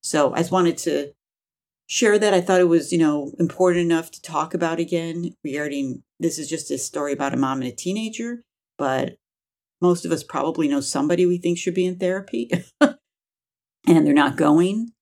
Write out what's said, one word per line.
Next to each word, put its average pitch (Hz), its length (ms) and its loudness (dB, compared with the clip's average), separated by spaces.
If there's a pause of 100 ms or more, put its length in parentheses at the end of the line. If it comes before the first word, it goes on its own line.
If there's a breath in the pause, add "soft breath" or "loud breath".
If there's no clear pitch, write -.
So 143 300 0
I - 60 -4
just 170 140 -2
wanted 180 260 2
to 143 340 -4 (720)
share 208 320 2
that. 208 160 4
I 180 60 6
thought 185 200 4
it 180 80 6
was, 165 240 2
you 175 60 2
know, 147 400 0
important 175 460 2
enough 165 280 0
to - 100 -20
talk 160 320 -6
about 165 240 -2
again 170 640 -4
regarding, 143 600 -6 (180)
this 165 180 -2
is 147 100 -10
just 160 220 -8
a 143 80 -4
story 143 340 -6
about 139 220 -4
a - 20 -4
mom 135 260 -2
and 127 80 -6
a 120 40 -16
teenager, 226 680 -6 (340)
but 131 400 -4 (640)
most 175 240 2
of 165 80 -2
us 156 100 -4
probably 156 460 -2
know 143 120 0
somebody 151 460 0
we 175 120 0
think 175 200 -2
should 180 160 -4
be 180 120 0
in 180 120 -4
therapy 190 520 -4 (160)
<laughs> - 140 -6
and - 160 4 (1080)
they're 147 60 4
not 143 240 2
going 180 540 2 (120)